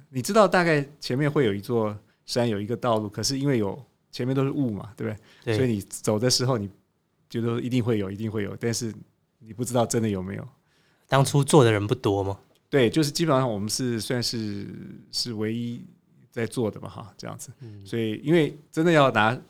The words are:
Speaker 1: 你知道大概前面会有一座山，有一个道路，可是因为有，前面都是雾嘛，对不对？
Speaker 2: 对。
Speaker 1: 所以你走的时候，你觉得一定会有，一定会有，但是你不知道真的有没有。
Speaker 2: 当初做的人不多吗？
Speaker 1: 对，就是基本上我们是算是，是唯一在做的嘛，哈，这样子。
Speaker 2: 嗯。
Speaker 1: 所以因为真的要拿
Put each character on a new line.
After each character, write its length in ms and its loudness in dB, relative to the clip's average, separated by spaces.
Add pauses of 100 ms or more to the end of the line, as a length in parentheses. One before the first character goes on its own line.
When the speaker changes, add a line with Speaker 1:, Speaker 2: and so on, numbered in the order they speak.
Speaker 1:
你 120 -6
知 120 -4
道 160 6
大 160 2
概 200 2 (140)
前 180 -4
面 140 0
会 140 2
有 100 2
一 60 -4
座 360 -2 (300)
山， 220 0
有 120 0
一 60 -4
个 100 -4
道 220 0
路， 100 -4
可 140 -8
是 160 -2
因 80 -2
为 120 2
有， 220 -2 (300)
前 160 -6
面 80 -2
都 80 2
是 80 0
雾 220 0
嘛， 240 -10
对 100 -6
不 80 -6 (300)
对？ 100 0
Speaker 2:
对。 20 2
Speaker 1:
所 80 2
以 100 2
你 80 -2
走 360 -2
的 100 0
时 160 2
候， 140 0
你 100 -4 (600)
觉 100 -6
得 200 -2
一 80 -6
定 160 0
会 140 0
有， 120 -4
一 60 -8
定 120 -6
会 140 -4
有， 160 -8
但 160 -2
是 180 -6 (460)
你 140 -20
不 120 -6
知 80 -4
道 140 2
真 160 0
的 60 2
有 120 -2
没 140 -8
有。 140 -10 (580)
Speaker 2:
当 160 4
初 220 4
做 180 8
的 80 8
人 160 2
不 80 -2
多 300 0
吗？ 160 -6 (300)
Speaker 1:
对， 180 4
就 140 2
是 80 0
基 160 -2
本 100 2
上 100 2
我 120 -2
们 100 -4
是 320 -2
算 220 -2
是， 440 -6 (440)
是 240 -6
唯 200 -2
一 300 -6 (460)
在 160 -4
做 240 -2
的 100 -10
嘛， 80 -12
哈， 300 -14
这 100 -12
样 80 -10
子。 140 -16 (100)
Speaker 2:
嗯。 240 -18
Speaker 1:
所 140 -6
以 260 -2
因 80 2
为 240 2 (140)
真 160 -2
的 40 6
要 200 6
拿 280 4 (120)